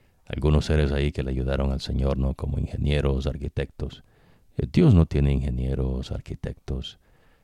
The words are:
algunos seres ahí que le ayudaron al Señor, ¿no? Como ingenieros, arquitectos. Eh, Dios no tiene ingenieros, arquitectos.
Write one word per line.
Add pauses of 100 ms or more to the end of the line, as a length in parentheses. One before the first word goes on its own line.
(260)
algunos
seres
ahí
que
le
ayudaron
al
Señor,
¿no?
Como
ingenieros,
arquitectos. (540)
Eh,
Dios
no
tiene
ingenieros,
arquitectos. (440)